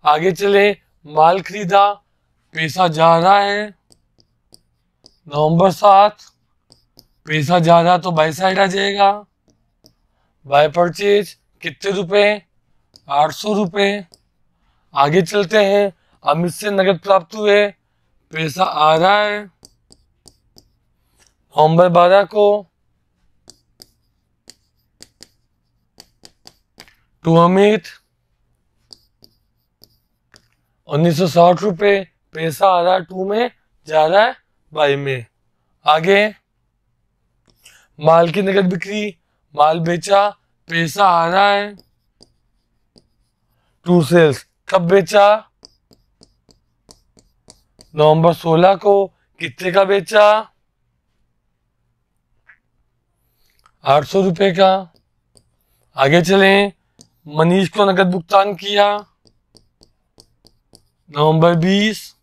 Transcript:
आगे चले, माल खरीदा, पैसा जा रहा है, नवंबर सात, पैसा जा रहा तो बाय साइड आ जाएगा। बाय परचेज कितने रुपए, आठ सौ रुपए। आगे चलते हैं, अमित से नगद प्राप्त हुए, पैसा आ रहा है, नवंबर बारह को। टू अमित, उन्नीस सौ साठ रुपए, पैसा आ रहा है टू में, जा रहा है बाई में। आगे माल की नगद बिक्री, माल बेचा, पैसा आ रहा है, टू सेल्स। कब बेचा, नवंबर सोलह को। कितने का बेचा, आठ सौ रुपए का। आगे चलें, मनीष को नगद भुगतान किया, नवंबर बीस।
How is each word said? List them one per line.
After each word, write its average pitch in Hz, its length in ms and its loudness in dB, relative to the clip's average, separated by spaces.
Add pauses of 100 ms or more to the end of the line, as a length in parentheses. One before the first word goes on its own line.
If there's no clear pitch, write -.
आगे 156 280 0
चले, 202 380 0 (360)
माल 160 360 0
खरीदा, 202 500 -2 (640)
पैसा 160 360 -4
जा 165 280 2
रहा 190 220 2
है, 202 280 -4 (1600)
नवंबर 160 460 0
सात, 202 440 2 (1080)
पैसा 156 340 -2
जा 170 200 4
रहा 175 180 2
तो 180 140 -6
बाय 156 200 0
साइड 190 260 -4
आ 196 100 2
जाएगा। 196 420 -2 (1400)
बाय 143 240 2
परचेज 180 640 -2 (300)
कितने 175 300 -8
रुपए, 202 500 -2 (680)
आठ 147 240 -2
सौ 214 220 -8
रुपए। 196 500 -4 (920)
आगे 147 300 2
चलते 202 400 -2
हैं, 196 280 0 (320)
अमित 165 280 -2
से 208 200 -8
नगद 190 280 0
प्राप्त 190 340 -2
हुए, 208 320 0 (680)
पैसा 160 320 -6
आ 156 320 0
रहा 190 220 2
है, 208 260 -6 (2000)
नवंबर 165 340 2
बारह 180 360 4
को। 208 180 -2 (4000)
टू 165 140 2
अमित, 190 460 2 (3000)
उन्नीस 156 300 -2
सौ 185 100 -2
साठ 170 340 2
रुपए, 202 360 -2 (360)
पैसा 165 340 -4
आ 180 140 2
रहा 180 120 0
है 185 100 -4
टू 185 220 -10
में, 226 240 -4 (380)
जा 156 180 0
रहा 190 160 2
है 233 120 -2 (380)
बाई 147 260 -2
में। 135 280 -10 (600)
आगे 190 480 0 (1600)
माल 165 320 2
की 185 120 -4
नगद 190 280 -2
बिक्री, 202 460 -8 (380)
माल 156 260 0
बेचा, 175 480 0 (400)
पैसा 165 380 -2
आ 170 220 2
रहा 190 200 2
है, 202 260 -4 (2000)
टू 175 180 2
सेल्स। 160 420 2 (220)
कब 180 200 0
बेचा, 196 360 2 (2750)
नवंबर 160 400 2
सोलह 170 420 2
को। 202 180 0 (460)
कितने 175 320 -10
का 196 120 2
बेचा, 196 400 0 (3500)
आठ 139 200 2
सौ 196 180 -2
रुपए 196 300 0
का। 190 200 2 (1200)
आगे 143 260 2
चलें, 196 500 2 (560)
मनीष 165 400 0
को 208 160 -2
नगद 190 260 0
भुगतान 196 460 -2
किया, 202 300 -2 (2250)
नवंबर 156 460 2
बीस। 196 460 -2 (200)